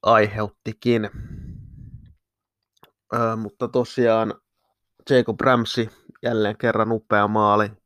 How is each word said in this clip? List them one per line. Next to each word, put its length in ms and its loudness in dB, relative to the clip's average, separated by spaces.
aiheuttikin. 1080 0
Öö, 220 0
mutta 320 -8
tosiaan 680 0
Jacob 320 2
Ramsey, 460 0
jälleen 340 -2
kerran 340 0
upea 360 0
maali 440 2